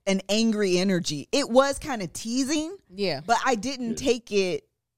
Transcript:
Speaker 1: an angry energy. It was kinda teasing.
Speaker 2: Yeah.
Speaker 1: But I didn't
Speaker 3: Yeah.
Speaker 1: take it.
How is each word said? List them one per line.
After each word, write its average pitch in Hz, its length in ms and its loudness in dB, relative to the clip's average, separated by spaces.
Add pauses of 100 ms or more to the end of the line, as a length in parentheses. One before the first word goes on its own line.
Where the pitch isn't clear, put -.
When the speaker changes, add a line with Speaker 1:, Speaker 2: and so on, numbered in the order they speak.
Speaker 1:
an 190 240 0
angry 208 480 2
energy. 170 540 0
It 269 180 2
was 269 300 4
kinda 233 280 -6
teasing. 277 680 -4 (180)
Speaker 2:
Yeah. 180 320 -2
Speaker 1:
But 220 200 2
I 262 100 2
didn't 240 360 -6 (100)
Speaker 3:
Yeah. 165 60 -2
Speaker 1:
take 233 240 -2
it. 190 320 0 (340)